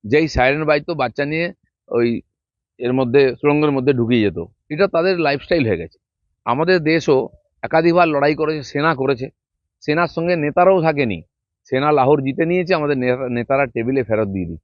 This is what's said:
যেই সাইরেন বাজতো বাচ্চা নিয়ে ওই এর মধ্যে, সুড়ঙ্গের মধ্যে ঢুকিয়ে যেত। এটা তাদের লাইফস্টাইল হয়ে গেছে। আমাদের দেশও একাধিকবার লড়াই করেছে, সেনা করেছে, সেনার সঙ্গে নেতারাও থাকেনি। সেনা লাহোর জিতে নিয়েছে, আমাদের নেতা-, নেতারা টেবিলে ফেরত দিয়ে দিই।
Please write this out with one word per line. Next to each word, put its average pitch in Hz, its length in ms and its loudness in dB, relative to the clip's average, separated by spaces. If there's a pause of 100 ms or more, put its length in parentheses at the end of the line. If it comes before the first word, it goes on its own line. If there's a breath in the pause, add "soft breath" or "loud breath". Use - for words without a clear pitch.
যেই 147 240 2
সাইরেন 139 360 0
বাজতো 151 300 -2
বাচ্চা 139 300 -4
নিয়ে 160 280 -4 (360)
ওই 117 320 0 (580)
এর 127 140 -4
মধ্যে, 131 420 2
সুড়ঙ্গের 147 360 2
মধ্যে 135 220 0
ঢুকিয়ে 120 280 2
যেত। 87 240 -2 (240)
এটা 170 200 0
তাদের 180 300 0
লাইফস্টাইল 147 500 0
হয়ে 92 100 0
গেছে। - 200 -12 (460)
আমাদের 165 360 0
দেশও 151 480 0 (340)
একাধিকবার 170 460 2
লড়াই 147 260 2
করেছে, 151 280 -4
সেনা 147 320 -2
করেছে, 131 340 -2 (520)
সেনার 160 280 -2
সঙ্গে 170 280 -2
নেতারাও 180 460 2
থাকেনি। 139 400 -2 (420)
সেনা 143 280 -2
লাহোর 143 300 2
জিতে 135 240 -2
নিয়েছে, 175 280 0
আমাদের 147 240 -2
নেতা-, 127 300 -2
নেতারা 123 380 -2
টেবিলে 123 360 -2
ফেরত 110 260 0
দিয়ে 95 180 -4
দিই। 82 180 -12